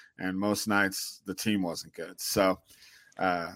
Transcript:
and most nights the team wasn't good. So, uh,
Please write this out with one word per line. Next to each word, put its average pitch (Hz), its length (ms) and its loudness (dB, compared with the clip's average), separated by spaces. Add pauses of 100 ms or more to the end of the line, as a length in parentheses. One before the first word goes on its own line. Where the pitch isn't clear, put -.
(200)
and 92 200 -2
most 104 280 0
nights 101 580 0
the 95 100 -6
team 104 280 0
wasn't 82 320 -6
good. 85 260 -10
So, 95 380 2 (580)
uh, 87 380 0